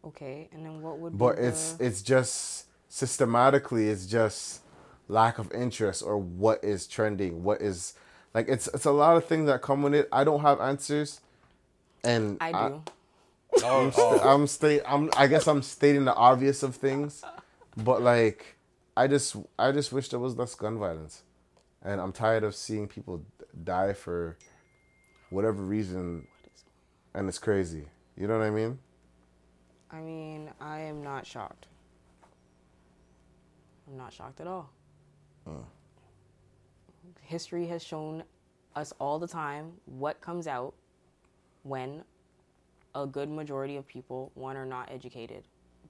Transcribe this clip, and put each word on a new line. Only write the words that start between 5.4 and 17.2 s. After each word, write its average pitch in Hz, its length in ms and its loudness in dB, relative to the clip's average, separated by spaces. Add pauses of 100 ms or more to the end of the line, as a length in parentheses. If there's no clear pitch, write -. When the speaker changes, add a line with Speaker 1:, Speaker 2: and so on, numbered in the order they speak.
Speaker 2:
interest 110 500 -2
or 104 160 -2
what 95 460 0
is 101 240 -2
trending, 95 560 -2
what 104 180 2
is, 95 320 -4 (400)
like, 113 140 0
it's, 131 260 -2
it's - 100 -6
a 151 60 4
lot 147 260 6
of 165 100 2
things 160 200 0
that 131 160 2
come 139 200 0
with 143 120 2
it. 147 160 2
I 139 140 2
don't 147 160 2
have 143 200 4
answers, 143 600 -2 (840)
and 113 380 0
Speaker 1:
I 165 80 -2
Speaker 2:
I 101 200 0
Speaker 1:
do. 151 140 -8 (800)
Speaker 3:
Oh, 127 220 4
Speaker 2:
I'm 135 80 0
sta-, 466 100 6
Speaker 3:
oh. 131 320 8
Speaker 2:
I'm 143 140 6
sta-, 147 360 2
I'm, 147 320 2
I 139 120 8
guess 151 180 6
I'm 147 160 4
stating 143 420 4
the 127 100 4
obvious 131 500 6
of 127 100 -4
things, 139 480 -4 (540)